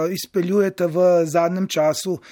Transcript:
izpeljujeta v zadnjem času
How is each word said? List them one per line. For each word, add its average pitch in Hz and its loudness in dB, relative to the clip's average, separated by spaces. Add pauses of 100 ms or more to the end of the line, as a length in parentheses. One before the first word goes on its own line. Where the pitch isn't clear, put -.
(120)
izpeljujeta 190 -2
v 170 2
zadnjem 170 0
času 156 -2 (140)